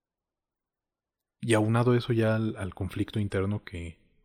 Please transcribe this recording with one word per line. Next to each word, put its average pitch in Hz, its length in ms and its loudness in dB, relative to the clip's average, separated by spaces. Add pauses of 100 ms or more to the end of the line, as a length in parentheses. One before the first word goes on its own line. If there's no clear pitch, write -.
(1400)
Y 120 140 2
aunado 117 400 4
eso 120 180 0
ya 110 220 2
al, 110 220 -2
al 95 180 -8
conflicto 101 460 -4
interno 101 420 -2
que 85 360 -12 (260)